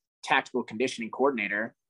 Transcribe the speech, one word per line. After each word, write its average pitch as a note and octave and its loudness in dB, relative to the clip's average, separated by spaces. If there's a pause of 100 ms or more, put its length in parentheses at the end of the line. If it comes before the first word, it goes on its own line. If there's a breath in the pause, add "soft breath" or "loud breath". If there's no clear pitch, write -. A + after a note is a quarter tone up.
(240)
tactical C3+ 0
conditioning A2+ -2
coordinator A2+ 0 (140)